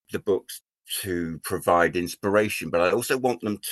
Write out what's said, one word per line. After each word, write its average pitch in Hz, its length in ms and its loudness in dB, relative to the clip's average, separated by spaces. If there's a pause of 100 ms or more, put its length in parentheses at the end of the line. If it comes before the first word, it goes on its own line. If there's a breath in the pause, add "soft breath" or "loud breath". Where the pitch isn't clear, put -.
(120)
the 104 60 -4
books - 420 -2 (420)
to 85 400 -4
provide 87 540 2
inspiration, 98 720 0
but 85 100 2
I 90 100 4
also 123 260 0
want 123 240 0
them 104 180 -4 (120)